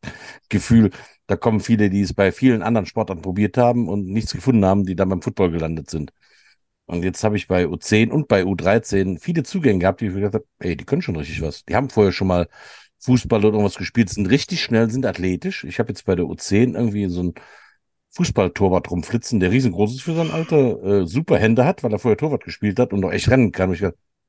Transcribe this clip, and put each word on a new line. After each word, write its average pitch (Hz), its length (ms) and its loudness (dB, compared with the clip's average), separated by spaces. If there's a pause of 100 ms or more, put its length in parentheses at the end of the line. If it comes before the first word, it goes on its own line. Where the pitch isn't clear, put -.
(480)
Gefühl, 110 440 4 (360)
da 98 80 0
kommen 110 240 0
viele, 104 300 2
die 101 120 0
es 98 120 -2
bei 98 180 2
vielen 117 320 2
anderen 110 240 0
Sportarten 98 340 -6
probiert 95 360 -2
haben 120 320 2
und 98 180 -4
nichts 107 240 -4
gefunden 135 320 2
haben, 95 220 4
die 95 100 -4
dann 95 140 0
beim 90 120 -4
Football 95 300 0
gelandet 80 380 -6
sind. 76 240 -8 (720)
Und 87 180 -6
jetzt 92 200 -4
habe 104 120 0
ich 98 120 -6
bei 90 200 2
U 85 80 -6
zehn 110 360 2
und 143 160 0
bei 95 180 4
U 95 100 -2
dreizehn 95 640 0
viele 170 240 -4
Zugänge 131 360 0
gehabt, 95 220 0
die 110 60 -2
ich 92 60 -4
gedacht 98 200 -2
hab, 110 100 -4 (160)
„Ey, 90 160 -4
die - 100 -12
können 165 180 -2
schon 90 140 -4
richtig 73 240 -8
was.“ 78 240 -8
Die 85 100 -4
haben 127 140 0
vorher 101 220 4
schon 95 160 -2
mal 87 200 0 (540)
Fußball 123 380 2
oder 107 140 4
irgendwas 104 220 0
gespielt, 98 340 -2
sind 98 160 -4
richtig 95 360 0
schnell, 113 280 0
sind 127 160 -4
athletisch. 92 600 -4
Ich - 140 -8
habe 110 100 -2
jetzt - 160 -12
bei 95 100 2
der 87 100 -2
U 82 80 -8
zehn 110 400 0
irgendwie 104 320 -2
so 90 140 -4
einen 90 140 -4 (760)
Fußballtorwart 92 800 0
rumflitzen, 110 500 -2
der 90 120 2
riesengroß 107 420 0
ist 131 80 -12
für 165 140 -6
sein 160 160 -2
Alter, 151 520 0
äh, 98 220 0
super 135 320 0
Hände 113 260 4
hat, 175 200 0
weil 110 100 -2
er 101 60 -4
vorher 107 180 2
Torwart 147 260 -4
gespielt - 360 -4
hat 123 120 0
und 101 100 -2
noch 92 100 -2
echt - 180 -2
rennen 120 220 4
kann. 92 180 0
Und 90 60 -2
ich 80 60 -8
dachte, 92 160 -4 (320)